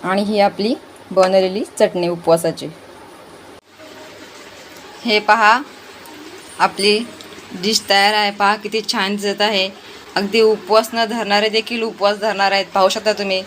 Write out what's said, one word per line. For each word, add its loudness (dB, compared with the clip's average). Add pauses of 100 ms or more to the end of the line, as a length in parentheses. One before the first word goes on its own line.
आणि -2
ही 0
आपली 2 (360)
बनवलेली 2 (140)
चटणी 2
उपवासाची. 0 (2250)
हे 2
पहा, 6 (960)
आपली 2 (640)
डिश 0
तयार 2
आहे. 0
पहा 0
किती -6 (120)
छान -2
दिसत -4
आहे. 0 (460)
अगदी 0
उपवास 2
न 0
धरणारे 0
देखील -2
उपवास -2
धरणार 0
आहेत. 0
पाहू 4
शकता 0
तुम्ही. -4